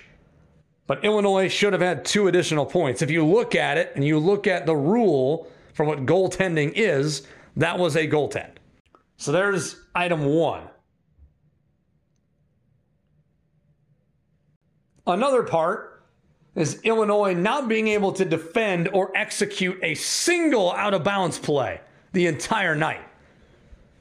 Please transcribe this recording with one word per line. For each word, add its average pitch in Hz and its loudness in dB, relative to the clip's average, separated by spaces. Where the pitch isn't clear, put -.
But - -4
Illinois 202 2
should 202 2
have 175 2
had 175 -2
two 202 2
additional 160 2
points. 151 -2
If 147 -2
you 165 2
look 196 2
at 147 0
it 180 -2
and 139 -2
you 151 2
look 196 2
at 175 0
the 160 2
rule 151 2
for 156 -2
what 147 -2
goaltending 175 2
is, 151 0
that 160 0
was 175 0
a 160 0
goaltend. - -2
So - -6
there's 185 0
item 175 -2
one. 143 0
Another 233 2
part - -2
is 151 -4
Illinois 208 2
not 226 0
being 220 0
able 202 0
to 190 0
defend 175 -2
or 190 0
execute 185 -4
a 160 -2
single 277 0
out-of-bounds 196 -2
play 123 -2
the 175 2
entire 170 0
night. 147 -4